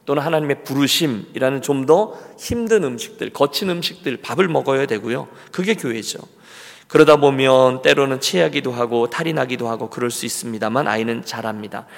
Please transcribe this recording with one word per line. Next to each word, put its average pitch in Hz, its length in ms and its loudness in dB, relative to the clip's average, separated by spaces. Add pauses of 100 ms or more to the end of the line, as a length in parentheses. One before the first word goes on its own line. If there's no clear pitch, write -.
또는 143 180 -2
하나님의 151 400 -2
부르심이라는 135 1000 -2
좀 135 240 -2
더 180 320 4 (220)
힘든 226 440 0
음식들, 120 480 -8
거친 147 380 0
음식들, 170 480 -6
밥을 170 300 -2
먹어야 139 400 0
되고요. 120 400 -4 (240)
그게 196 240 -2
교회죠. 113 440 -6 (760)
그러다 151 220 8
보면 131 680 4
때로는 139 380 2
체하기도 147 520 0
하고 120 380 0
탈이 165 240 -4
나기도 127 340 -2
하고 110 220 -6
그럴 120 220 -4
수 - 160 -6
있습니다만 117 600 -4
아이는 113 380 -2
자랍니다. 107 640 -10 (100)